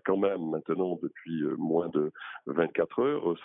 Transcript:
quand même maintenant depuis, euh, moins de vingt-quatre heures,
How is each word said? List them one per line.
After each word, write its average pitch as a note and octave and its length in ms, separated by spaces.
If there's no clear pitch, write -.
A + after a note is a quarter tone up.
quand F#2+ 100
même G2 320
maintenant E2 540
depuis, E2 400
euh, C#2 160
moins D#2+ 320
de D2+ 220
vingt-quatre D#2+ 540
heures, B2+ 340